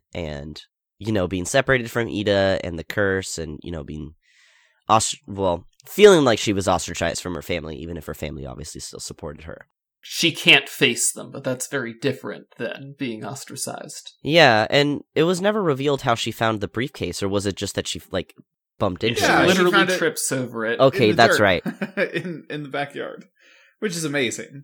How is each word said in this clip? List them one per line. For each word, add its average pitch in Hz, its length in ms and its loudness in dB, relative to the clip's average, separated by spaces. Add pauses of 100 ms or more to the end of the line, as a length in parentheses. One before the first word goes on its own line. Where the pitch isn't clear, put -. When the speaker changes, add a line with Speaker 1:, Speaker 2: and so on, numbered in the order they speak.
(140)
Speaker 1:
and, 76 480 -10 (360)
you 107 160 -4
know, 92 160 0
being 90 160 -4
separated 127 440 0
from 117 200 -2
Ida 98 520 2
and 85 160 -8
the 80 60 -8
curse 95 540 -2
and, 78 260 -8
you - 80 -10
know, 78 140 -10
being 76 300 -12 (760)
ostr-, - 260 2 (120)
well, 95 380 -2 (200)
feeling 185 400 8
like 113 140 4
she 113 120 0
was 95 160 0
ostracized 87 540 0
from 90 140 -6
her 76 60 -8
family, 78 360 -6
even 82 180 -10
if 80 120 -12
her 80 60 -8
family 73 320 -10
obviously 67 360 -14
still - 180 -14
supported 78 460 -14
her. - 220 -16 (340)
Speaker 2:
She - 320 0
can't 151 340 4
face - 460 0
them, 127 180 -14
but - 140 -14
that's 127 220 -4
very 120 260 -6
different 117 540 -6 (100)
than 139 420 -10
being 113 240 -8
ostracized. - 880 -12 (120)
Speaker 1:
Yeah, 135 460 6
and 143 340 2 (120)
it 151 80 4
was 175 160 2
never 208 240 0
revealed 139 380 0
how 123 140 2
she 117 160 -4
found 110 280 0
the 101 80 -4
briefcase, 104 560 -6
or 98 60 -2
was 98 160 0
it 98 100 -2
just - 200 -6
that 98 120 -4
she, - 140 -8 (100)
like, 92 220 -6 (440)
bumped 95 280 -2
into 117 160 0
Speaker 2:
She - 40 2
Speaker 3:
Yeah, 190 140 4
Speaker 1:
it? 135 40 4
Speaker 3:
she 135 60 4
Speaker 2:
literally 180 220 4
Speaker 3:
found 185 180 4
it 180 80 0
Speaker 2:
trips - 360 -2
over 117 320 -4
it. 117 160 0
Speaker 1:
Okay, 127 300 6
Speaker 3:
in - 40 -2
the - 0 -
Speaker 1:
that's 120 220 6
Speaker 3:
dirt. 113 60 4
Speaker 1:
right. 92 200 4 (340)
Speaker 3:
<laughs> 190 160 -2
In, 165 360 -8
in 151 140 -8
the 139 60 -14
backyard, 139 560 -8 (540)
which 214 160 -4
is 165 80 -6
amazing. 139 600 -4